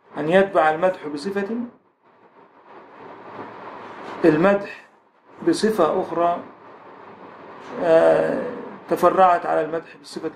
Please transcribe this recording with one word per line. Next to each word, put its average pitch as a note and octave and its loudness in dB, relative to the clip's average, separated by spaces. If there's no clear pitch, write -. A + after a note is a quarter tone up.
أن D3+ -4
يتبع F3+ 4
المدح E3+ -2
بصفة، G3 -6
المدح F3+ 2
بصفة F3+ 2
أخرى، E3+ -2
آه، E3 4
تفرعت F3 4
على D#3+ 0
المدح D#3 -6
بالصفة - -10